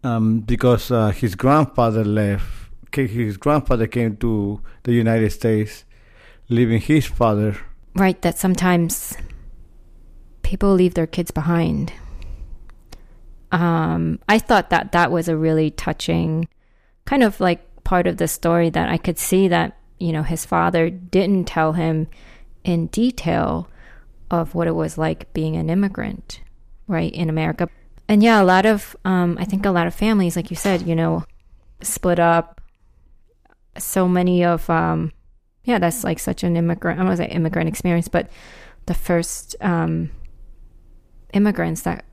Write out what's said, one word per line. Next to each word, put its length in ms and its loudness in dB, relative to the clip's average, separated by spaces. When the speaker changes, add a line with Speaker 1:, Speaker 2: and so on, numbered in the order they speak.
Speaker 1:
Um, 380 0
because, 480 2
uh, 220 2
his 240 -2
grandfather 680 2
left, 420 0
ca-, 160 -2
his 300 -4
grandfather 500 0
came 300 -2
to 440 -2
the 100 0
United 380 2
States, 540 -2
leaving 320 2
his 240 2
father. 520 0
Speaker 2:
Right, 260 2
that 160 -2
sometimes 760 0
people 320 2
leave 220 4
their 120 0
kids 240 -4
behind. 600 0
Um, 760 0
I 120 4
thought 300 2
that 220 0
that 200 2
was 160 0
a 100 0
really 340 2
touching 760 -2
kind 180 4
of, 160 0
like, 220 0
part 240 2
of 100 -2
the 100 0
story 440 2
that 180 -2
I 80 0
could 200 -4
see 300 2
that, 300 0
you 120 -2
know, 120 -2
his 220 -4
father 440 2
didn't 560 0
tell 280 0
him 340 0
in 240 0
detail 840 -2
of 260 -2
what 120 0
it 60 0
was 240 -4
like 360 -4
being 220 -2
an 140 -4
immigrant, 720 -4
right, 260 -2
in 160 -2
America. 400 -2
And 140 6
yeah, 200 6
a 20 6
lot 220 6
of, 300 0
um, 340 0
I 60 -2
think 200 -2
a 60 2
lot 160 2
of 60 -6
families, 420 2
like 140 -4
you 60 -8
said, 260 0
you 140 -2
know, 280 0
split 380 -2
up. 400 2
So 300 0
many 360 4
of, 260 2
um, 420 0
yeah, 160 0
that's, 240 0
like, 160 -2
such 240 -6
an 140 0
immigrant, 400 -2
I 60 0
don't 40 2
wanna 100 0
say 120 -4
immigrant 400 -2
experience, 380 -2
but 220 -2
the 60 -2
first, 680 -2
um, 480 -2
immigrants 500 0
that 300 -6